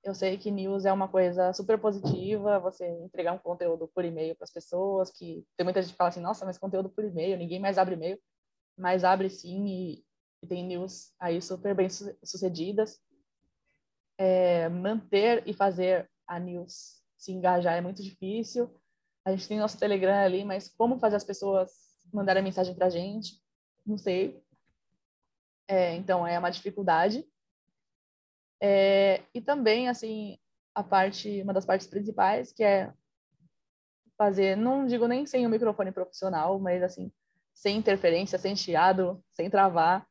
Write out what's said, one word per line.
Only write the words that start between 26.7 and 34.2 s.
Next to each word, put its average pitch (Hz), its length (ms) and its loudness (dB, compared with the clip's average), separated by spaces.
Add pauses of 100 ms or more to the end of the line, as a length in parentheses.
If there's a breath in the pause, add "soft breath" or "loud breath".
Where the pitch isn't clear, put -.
É, 196 640 4 (100)
e 247 80 -6
também, 247 460 2
assim, 220 500 -6 (360)
a 208 100 -4
parte, 196 580 0
uma 196 120 -4
das 190 120 0
partes 190 220 0
principais, 208 640 0
que - 120 -2
é 196 300 4 (1200)
fazer, 196 380 2